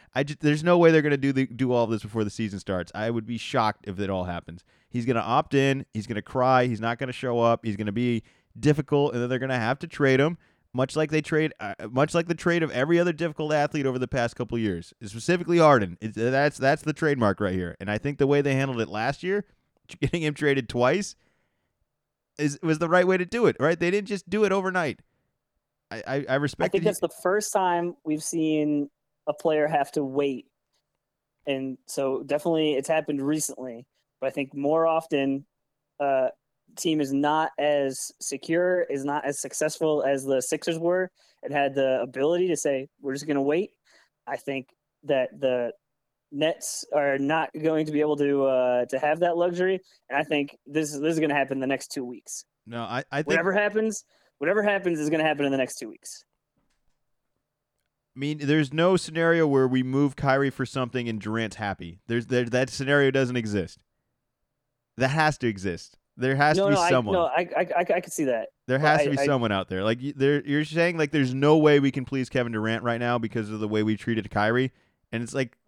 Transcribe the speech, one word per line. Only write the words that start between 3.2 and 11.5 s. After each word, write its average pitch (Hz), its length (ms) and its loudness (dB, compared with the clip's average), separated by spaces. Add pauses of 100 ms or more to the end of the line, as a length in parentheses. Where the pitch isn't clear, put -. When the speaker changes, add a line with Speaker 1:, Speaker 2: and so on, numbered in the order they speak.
Speaker 1:
be 117 120 -8
shocked 110 500 -2
if 92 100 -8
it 98 120 -4
all 92 140 -2
happens. 87 400 -10 (260)
He's 120 160 -6
gonna 120 140 0
opt 131 340 0
in. 135 400 2
He's 107 120 -6
gonna 107 140 -6
cry. 127 460 2
He's 113 140 -4
not 117 180 -4
gonna 131 140 -6
show 120 280 -2
up. 117 240 4
He's 107 120 -4
gonna 107 140 -4
be 117 320 0 (380)
difficult, 143 540 2
and 120 80 -4
then 123 80 -4
they're 127 100 -2
gonna 131 180 -2
have 120 220 0
to 170 80 -12
trade 135 320 4
him, 160 180 0 (340)
much 131 220 -2
like 151 160 0
they 156 120 2
trade, 156 360 0